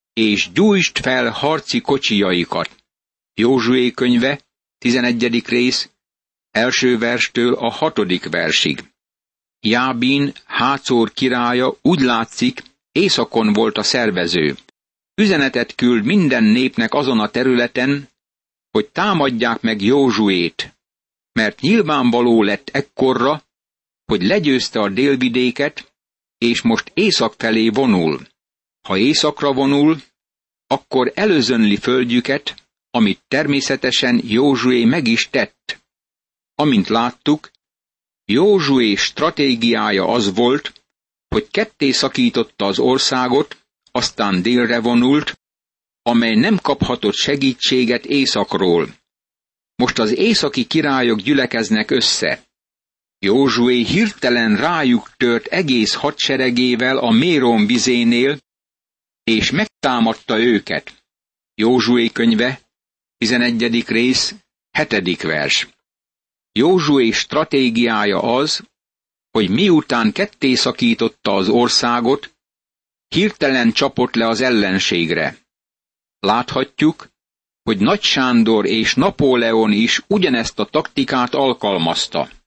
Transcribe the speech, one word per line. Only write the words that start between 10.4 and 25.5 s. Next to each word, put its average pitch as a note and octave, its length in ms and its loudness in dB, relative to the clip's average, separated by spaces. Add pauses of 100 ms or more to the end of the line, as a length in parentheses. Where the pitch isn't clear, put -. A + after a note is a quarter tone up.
Hácor B2 640 -2
királya, B2 680 -2
úgy D#3+ 180 2
látszik, A#2+ 640 -2 (280)
északon A#2+ 600 0
volt A2 240 0
a G#2+ 60 -4
szervező. F2 720 -2 (600)
Üzenetet D3 600 0
küld A#2+ 300 2
minden C#3+ 380 2
népnek A#2 500 2
azon C3+ 260 0
a G#2+ 100 -2
területen, B2+ 800 -2 (640)
hogy G#2+ 180 -2
támadják C3+ 720 0
meg A2 200 -2
Józsuét, G#2 960 0 (540)
mert A2 280 -2
nyilvánvaló B2 840 2
lett G2+ 260 -4
ekkorra, C3 720 -2 (640)
hogy G2+ 180 -2
legyőzte C3+ 560 0
a G2+ 100 0
délvidéket, B2+ 1040 -2 (440)